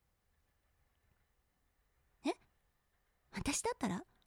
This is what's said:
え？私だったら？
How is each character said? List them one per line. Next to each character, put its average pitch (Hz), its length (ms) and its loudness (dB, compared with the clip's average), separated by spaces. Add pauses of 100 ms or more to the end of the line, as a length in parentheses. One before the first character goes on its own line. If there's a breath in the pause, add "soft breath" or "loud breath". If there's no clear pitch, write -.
(2250)
え？ 294 80 2 (1000)
私 269 300 0
だ 466 120 2
っ - 40 -4
た - 100 2
ら？ 190 140 0 (240)